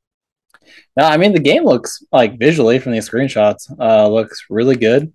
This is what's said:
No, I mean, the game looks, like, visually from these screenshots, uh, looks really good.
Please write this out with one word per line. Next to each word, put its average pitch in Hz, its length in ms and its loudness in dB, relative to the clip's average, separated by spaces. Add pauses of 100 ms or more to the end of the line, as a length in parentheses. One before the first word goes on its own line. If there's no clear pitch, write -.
(960)
No, 143 80 2
I 156 120 2
mean, 196 160 2
the 180 60 0
game 165 260 2
looks, - 460 -2
like, 120 280 0
visually 127 400 2
from 127 140 -6
these 113 160 -6
screenshots, 113 720 -2
uh, 110 300 2
looks 110 420 -4
really 120 260 0
good. 123 380 0